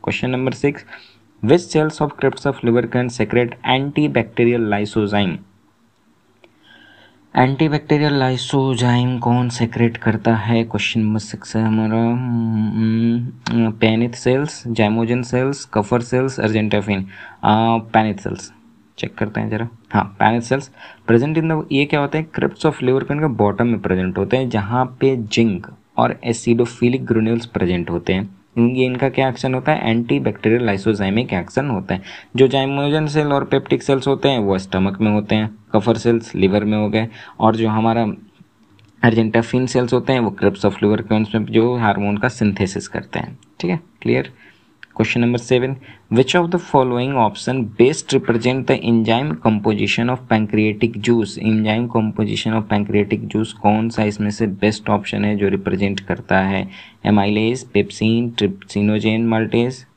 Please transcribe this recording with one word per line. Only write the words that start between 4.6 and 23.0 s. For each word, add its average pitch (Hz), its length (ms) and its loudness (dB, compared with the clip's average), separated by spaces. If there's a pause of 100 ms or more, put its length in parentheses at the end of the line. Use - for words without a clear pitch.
lysozyme? 104 640 0 (2000)
एंटीबैक्टीरियल 147 760 2
lysozyme 127 1040 0
कौन 123 300 2
सेक्रेट 117 480 0
करता 113 380 0
है? 113 280 0
क्वेश्चन 113 360 -2
नंबर 107 200 0
सिक्स - 360 -12
है 110 80 2
हमारा। 110 400 0
हम्म, 113 1700 0
पेनिथ 113 380 2
सेल्स, 131 580 -2
जाइमोजन 113 540 0
सेल्स, 127 440 -2
कफर 113 360 0
सेल्स, 127 380 -2
अर्जेंटाफिन। 107 680 0 (380)
आ, 113 340 4
पेनिथ 110 380 0
सेल्स - 380 -10 (440)
चेक - 180 -8
करते 107 260 -4
हैं 110 80 -4
जरा। 113 200 -4 (240)
हाँ, 107 100 2
पेनिथ 110 380 0
सेल्स 131 300 -4 (400)
present 143 260 4
in 160 140 -2
the, 156 200 -4
ये 143 140 2
क्या 147 140 -2
होता 143 180 -2
है? 160 140 -4
crypts - 300 -4
of 151 120 0
liver 131 280 0